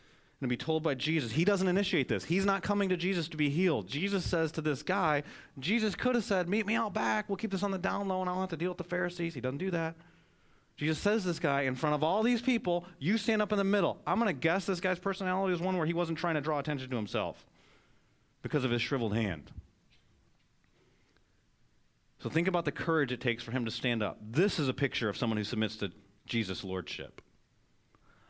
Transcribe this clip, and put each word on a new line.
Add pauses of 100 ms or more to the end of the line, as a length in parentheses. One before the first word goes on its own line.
(420)
to
be
told
by
Jesus.
He
doesn't
initiate
this.
He's
not
coming
to
Jesus
to
be
healed.
Jesus
says
to
this
guy, (340)
Jesus
could
have
said,
"Meet
me
out
back.
We'll
keep
this
on
the
down
low
and
I
don't
have
to
deal
with
the
Pharisees."
He
doesn't
do
that. (800)
Jesus
says
to
this
guy,
"In
front
of
all
these
people, (100)
you
stand
up
in
the
middle."
I'm
gonna
guess
this
guy's
personality
was
one
where
he
wasn't
trying
to
draw
attention
to
himself (960)
because
of
his
shriveled
hand. (2750)
So
think
about
the
courage
it
takes
for
him
to
stand
up.
This
is
a
picture
of
someone
who
submits
to (340)
Jesus'
lordship. (1080)